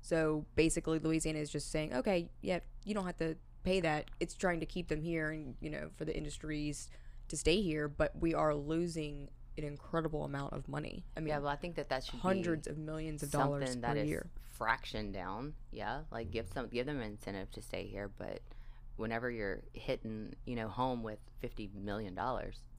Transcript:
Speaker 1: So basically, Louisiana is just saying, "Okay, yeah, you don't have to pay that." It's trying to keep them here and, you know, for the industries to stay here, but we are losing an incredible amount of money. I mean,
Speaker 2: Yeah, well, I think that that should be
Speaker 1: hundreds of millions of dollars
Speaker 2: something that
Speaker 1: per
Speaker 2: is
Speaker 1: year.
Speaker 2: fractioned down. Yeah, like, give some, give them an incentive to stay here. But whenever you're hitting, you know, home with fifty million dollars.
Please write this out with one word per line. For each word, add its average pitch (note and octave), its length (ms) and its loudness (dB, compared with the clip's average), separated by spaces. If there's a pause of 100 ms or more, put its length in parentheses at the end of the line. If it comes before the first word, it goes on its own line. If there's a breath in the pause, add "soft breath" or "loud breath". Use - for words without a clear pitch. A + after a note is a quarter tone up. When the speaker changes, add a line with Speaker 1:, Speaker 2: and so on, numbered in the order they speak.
Speaker 1:
So D#3 440 4 (100)
basically, D#3+ 440 6
Louisiana D#3 400 4
is D3 100 -2
just - 220 -4
saying, - 220 0
"Okay, F#3+ 360 4 (120)
yeah, F#3 180 2 (260)
you G#3 80 0
don't G3 120 0
have F3 120 -2
to E3 180 2 (280)
pay F#3 180 6
that." D3+ 380 4
It's E3+ 140 0
trying F3 280 2
to D#3+ 40 0
keep F3 220 -2
them D3+ 140 2
here D#3+ 300 2
and, D3+ 280 -6
you D#3 100 -4
know, D3+ 280 -4
for D#3 80 -4
the D#3 100 -2
industries D3 720 -2 (380 loud breath)
to E3 100 -2
stay F3 240 6
here, D3+ 260 2
but D3 320 2
we E3 140 4
are D3+ 220 6
losing D3+ 760 0 (280)
an D#3 80 -2
incredible D3+ 580 0
amount C#3 300 -2
of C#3+ 160 -4
money. D3 340 -4 (140)
I - 20 -2
mean, D#3 80 0
Speaker 2:
Yeah, D3 120 2
well, C#3+ 100 2
I D3 80 0
think E3+ 180 -4
that D3+ 140 -2
that C3 160 0
should - 80 -4
be B2+ 60 -4
Speaker 1:
hundreds F3 460 4
of D3 120 -4
millions D#3 460 -4
of C#3+ 60 -4
dollars C#3+ 360 4
Speaker 2:
something B2 160 -2
that A#2 160 2
Speaker 1:
per G#2+ 60 2
Speaker 2:
is G2+ 60 2
Speaker 1:
year. - 200 0 (280)
Speaker 2:
fractioned A2+ 560 2
down. G2+ 400 -4 (180)
Yeah, A#2 400 -2
like, A2+ 200 -4
give A2 220 -2
some, B2 160 -2
give A#2+ 160 0
them D3 160 0
an G#2+ 100 -2
incentive G2 400 -6
to - 100 -10
stay F#2 240 -4
here. G2+ 220 -4
But - 340 -6 (540 loud breath)
whenever A2+ 340 0
you're G#2+ 320 0 (120)
hitting, A2 600 -2 (120)
you B2 100 -4
know, A2 140 -2
home A#2+ 340 2
with G#2+ 160 -4 (200)
fifty A2+ 360 -4
million G2+ 400 -4
dollars. - 480 -2 (160)